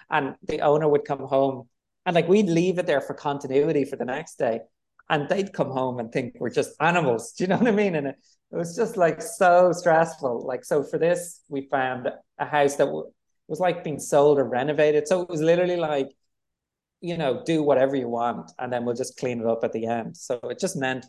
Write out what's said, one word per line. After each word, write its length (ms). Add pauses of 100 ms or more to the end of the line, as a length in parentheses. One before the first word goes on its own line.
(100)
and 320
the 200
owner 260
would 160
come 160
home 480 (380)
and, 100
like, 120
we'd 200
leave 320
it 60
there 140
for 140
continuity 720
for 120
the 80
next 320
day. 240 (480)
And 200
they'd 240
come 180
home 300
and 100
think 300
we're 100
just 300
animals. 520
Do 120
you 40
know 100
what 100
I 20
mean? 240
And 140
it, 80 (340)
it 60
was 180
just, 220
like, 260
so 500
stressful. 720
Like, 200
so 180
for 160
this, 500
we 200
found 400 (300)
a 60
house 320
that 100
w-, 260 (340)
was, 140
like, 240
being 160
sold 400
or 40
renovated. 640
So 160
it 60
was 120
literally 360
like, 320 (920)
you 160
know, 260
"Do 180
whatever 320
you 140
want, 500
and 140
then 120
we'll 100
just 240
clean 220
it 60
up 180
at 80
the 140
end." 300
So 280
it 140
just 180
meant 320